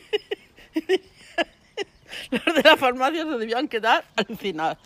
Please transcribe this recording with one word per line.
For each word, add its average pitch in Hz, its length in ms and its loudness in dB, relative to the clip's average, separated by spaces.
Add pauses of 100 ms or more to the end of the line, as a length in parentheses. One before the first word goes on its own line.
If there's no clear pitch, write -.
(720)
<laughs> 359 280 -2 (1300)
Los 320 260 -2
de 262 60 4
la 294 160 8
farmacia 262 460 0
se 311 140 -4
debían 226 300 -4
quedar 233 380 0 (100)
alucinados. 180 720 -4